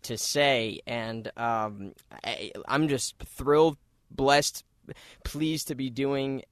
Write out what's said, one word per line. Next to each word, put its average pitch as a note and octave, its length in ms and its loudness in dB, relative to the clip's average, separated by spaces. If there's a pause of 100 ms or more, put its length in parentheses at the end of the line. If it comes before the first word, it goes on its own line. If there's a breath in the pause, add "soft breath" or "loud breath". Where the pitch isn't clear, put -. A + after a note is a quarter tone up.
to A2+ 160 -6
say, C3 640 2
and, A2+ 520 -6
um, G#2+ 580 -2 (300)
I, G#2 260 -6 (160)
I'm D3+ 220 2
just - 320 -4
thrilled, D3 560 4 (340)
blessed, C#3 540 2 (580 loud breath)
pleased D#3 460 -4
to C#3+ 80 -6
be C3 120 -4
doing C3+ 640 -2